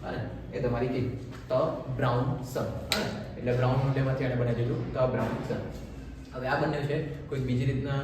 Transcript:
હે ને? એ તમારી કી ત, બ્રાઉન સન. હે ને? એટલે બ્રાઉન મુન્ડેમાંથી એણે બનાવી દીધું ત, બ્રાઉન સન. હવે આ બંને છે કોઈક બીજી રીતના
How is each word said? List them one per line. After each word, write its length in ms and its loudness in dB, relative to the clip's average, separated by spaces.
હે 60 -4
ને? 460 -6
એ 40 -2
તમારી 260 2
કી 320 0
ત, 40 2
બ્રાઉન 460 2
સન. 180 -2
હે 420 -2
ને? 360 -6
એટલે 140 0
બ્રાઉન 220 4
મુન્ડેમાંથી 480 2
એણે 120 0
બનાવી 200 2
દીધું 380 0
ત, 40 0
બ્રાઉન 560 2
સન. 60 -2
હવે 140 -4
આ 120 2
બંને 220 2
છે 480 -2
કોઈક 120 -2
બીજી 240 2
રીતના 280 2